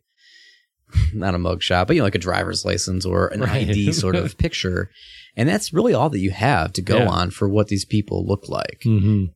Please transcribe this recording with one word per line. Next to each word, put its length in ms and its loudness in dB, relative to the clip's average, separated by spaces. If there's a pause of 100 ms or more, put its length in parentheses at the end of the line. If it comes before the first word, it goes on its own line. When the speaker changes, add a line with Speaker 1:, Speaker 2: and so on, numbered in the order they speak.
(1120)
Speaker 1:
not 220 -2
a 40 0
mugshot, 480 0
but, 80 4
you 60 2
know, 40 2
like, 100 0
a 40 0
driver's 460 -4
license 400 -2
or 220 0
an 140 -6
Speaker 2:
Right. 280 0
Speaker 1:
I 20 0
D 220 2
sort 220 0
Speaker 2:
<laughs> 80 0
Speaker 1:
of 140 -8
picture. 520 -2 (460)
And 140 2
that's 240 -2
really 200 2
all 160 2
that 100 -2
you 120 0
have 420 0
to 80 -4
go 180 2
Speaker 2:
Yeah. 100 4
Speaker 1:
on 220 0
for 180 -2
what 200 2
these 160 -2
people 420 -2
look 220 -2
like, 360 -6
Speaker 2:
Mm-hmm. 400 4 (100)